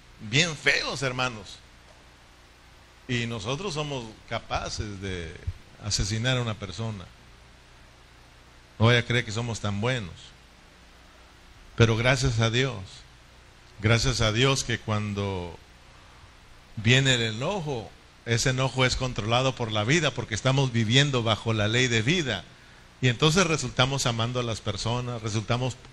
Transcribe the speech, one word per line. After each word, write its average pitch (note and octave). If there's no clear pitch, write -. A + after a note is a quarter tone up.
bien C#3+
feos, D3+
hermanos. B2
Y A#2+
nosotros B2
somos C#3+
capaces A2+
de F2
asesinar A2+
a B2
una A2
persona. G2+
No A2
vaya A#2+
a A2+
creer A#2+
que G#2+
somos A#2
tan G2+
buenos. A2
Pero A2+
gracias B2
a A2+
Dios, B2
gracias A#2
a G#2+
Dios C3+
que A2+
cuando G2+
viene B2+
el A#2
enojo, B2+
ese A#2
enojo C3
es B2
controlado B2
por A2
la G#2+
vida, D3+
porque A2
estamos C3
viviendo A#2+
bajo A2+
la G#2+
ley B2
de A#2
vida. B2+
Y B2+
entonces D#3
resultamos C3
amando A#2+
a -
las A2+
personas, A#2
resultamos A2+